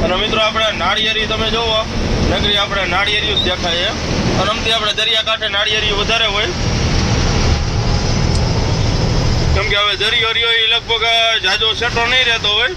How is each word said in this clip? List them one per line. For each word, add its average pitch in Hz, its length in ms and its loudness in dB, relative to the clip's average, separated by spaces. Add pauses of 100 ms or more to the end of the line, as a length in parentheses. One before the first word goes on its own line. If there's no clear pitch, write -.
અને 180 180 0
મિત્રો 214 200 0
આપણે 220 240 0 (160)
નાળિયેરી 214 500 0
તમે 220 240 -2
જોવો, 220 220 0 (520)
નગરી 202 320 0
આપણે 196 200 -2 (120)
નાળિયેરી 208 440 0
જ - 120 0
દેખાય 180 360 -2
છે. 220 40 -2 (500)
અને 196 100 0
આમથી 220 240 -2
આપણે 214 240 -2
દરિયાકાંઠે 220 560 -2
નાળિયેરી 214 440 0
વધારે 220 360 0
હોય, 220 160 0 (3000)
કેમ 202 160 0
કે 208 100 2
હવે 208 220 0
દરિયો 226 340 0
રહ્યો 233 240 0
એ 226 120 2
લગભગ 226 320 -2 (400)
જાજો 208 240 0 (120)
સેટો 233 220 0 (100)
નહીં 254 180 2
રહેતો 214 280 0
હોય. 247 180 0